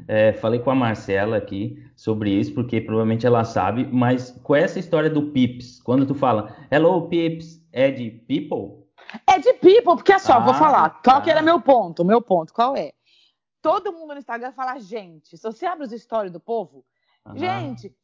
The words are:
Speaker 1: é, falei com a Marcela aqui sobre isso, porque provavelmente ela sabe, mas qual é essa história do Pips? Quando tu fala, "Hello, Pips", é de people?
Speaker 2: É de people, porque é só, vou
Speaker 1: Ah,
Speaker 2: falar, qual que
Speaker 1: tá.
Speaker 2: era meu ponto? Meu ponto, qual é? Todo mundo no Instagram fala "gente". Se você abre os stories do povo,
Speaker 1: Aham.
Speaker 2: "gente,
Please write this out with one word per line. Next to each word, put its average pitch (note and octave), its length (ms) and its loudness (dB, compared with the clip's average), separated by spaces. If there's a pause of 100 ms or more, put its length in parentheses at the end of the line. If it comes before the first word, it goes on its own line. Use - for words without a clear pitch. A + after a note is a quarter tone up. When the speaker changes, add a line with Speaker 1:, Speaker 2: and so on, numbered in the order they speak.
Speaker 1:
é, G#2+ 240 2
falei A2+ 280 -2
com B2+ 100 -2
a C3 40 2
Marcela A2 640 -2
aqui G2+ 460 -8 (120)
sobre G#2+ 360 -4
isso, G#2+ 240 -2
porque A#2+ 260 -4
provavelmente A2+ 460 -2
ela A#2 180 2
sabe, A2 420 -4
mas B2 440 -2 (120)
qual C#3+ 140 0
é D3 60 4
essa D#3+ 160 -4
história D#3+ 320 -2
do D3 200 -4
Pips? - 520 -4
Quando C3 240 0
tu C3+ 80 -4
fala, C3 420 -2 (140)
"Hello, D#3+ 380 2
Pips", E3 640 -4
é C3+ 200 2
de A#2+ 200 -8
people? A2 680 -8 (460)
Speaker 2:
É F#4+ 120 6
de B4 160 2
people, F#4 420 6
porque - 160 2
é G4 60 6
só, C4 220 4
vou A#3+ 140 4
Speaker 1:
Ah, C4+ 40 0
Speaker 2:
falar, B3 440 4
qual C4 180 4
que - 60 -6
Speaker 1:
tá. D#4+ 60 2
Speaker 2:
era D#4 100 2
meu D#4+ 180 2
ponto? G3 440 2
Meu A3 180 4
ponto, F3 320 -2
qual B3 220 0
é? E3+ 160 -8 (680)
Todo F#4 320 -2
mundo D#4+ 220 -16
no C#4 40 -16
Instagram A#3+ 340 -12
fala B3+ 260 -10
"gente". F3+ 580 -16
Se - 60 -20
você A3 240 -10
abre E4+ 180 -8
os G#3+ 80 -12
stories G#3+ 400 -8
do E3+ 80 -16
povo, A3+ 440 -10 (420)
Speaker 1:
Aham. - 120 -18
Speaker 2:
"gente, D#4 640 -8